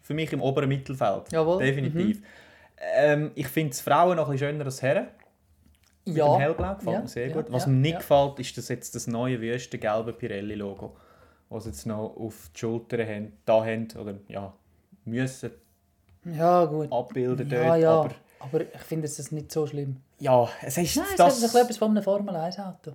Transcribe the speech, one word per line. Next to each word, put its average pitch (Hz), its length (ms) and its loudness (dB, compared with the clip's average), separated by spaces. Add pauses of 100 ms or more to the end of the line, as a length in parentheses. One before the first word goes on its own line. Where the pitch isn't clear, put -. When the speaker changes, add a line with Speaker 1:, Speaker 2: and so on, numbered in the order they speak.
Speaker 1:
für - 120 -8
mich 156 180 -4
im 143 100 -2
oberen 135 260 2
Mittelfeld. 131 640 -2
Speaker 2:
Jawohl. 160 300 2
Speaker 1:
Definitiv. 143 580 0
Speaker 2:
Mhm. - 40 -20 (720)
Speaker 1:
Ähm, 147 380 4
ich 151 140 -4
find's 156 320 -2
Frauen 175 360 4
noch 151 120 0
ein 143 40 -2
bisschen 143 200 -2
schöner 151 140 -6
als 131 160 -8
Herren. 160 260 4 (960)
Mit 165 100 -4
Speaker 2:
Ja. 151 180 6
Speaker 1:
dem 180 60 4
hellblau 170 340 0
gefällt 196 200 -4
Speaker 2:
Ja. 208 60 -2
Speaker 1:
mir - 80 -8
sehr 123 200 -6
Speaker 2:
Ja, 147 60 -6
Speaker 1:
gut. 156 160 -4
Was 123 140 0
Speaker 2:
ja, - 60 0
Speaker 1:
mir 131 80 6
nicht 151 140 2
Speaker 2:
ja. 175 60 -6
Speaker 1:
gefällt, 143 420 4
ist - 180 -10
das 113 100 -8
jetzt - 260 -8
das 120 120 -10
neue 120 340 -2
wüste 117 380 -6
gelbe 113 340 -2
Pirelli-Logo, 104 840 -8 (540)
was 107 160 -10
sie 92 60 -10
jetzt - 160 -12
noch 107 300 -6
auf - 380 -12
die - 60 -20
Schultern 113 480 -4
haben, 107 240 -8 (140)
da 110 180 4
haben, 113 240 -4 (100)
oder 104 160 -10 (140)
ja, 101 240 -12 (540)
müssen 123 440 -6 (760)
Speaker 2:
Ja, 170 400 4
gut. 151 260 -4
Speaker 1:
abbilden 127 560 -2
Speaker 2:
Ja, 143 200 2
Speaker 1:
dort, 165 120 6
Speaker 2:
ja. 160 100 6 (100)
Speaker 1:
aber 147 100 0 (300)
Speaker 2:
Aber 139 200 -4
ich 165 220 -10
finde 160 240 -6
es 147 120 -10
ist 143 140 -12
nicht 151 180 -8
so 156 160 -2
schlimm. 139 300 -6 (240)
Speaker 1:
Ja, 127 280 4 (140)
es 131 140 -8
ist 170 200 0
Speaker 2:
Nein, 349 140 -2
es 381 60 -4
Speaker 1:
das - 100 10
Speaker 2:
hat 269 100 6
ein 233 60 -2
bisschen 233 200 6
etwas 240 160 -2
von 214 140 2
einem 208 100 2
Formel 196 340 0
eins 170 220 -6
Auto. 185 360 -12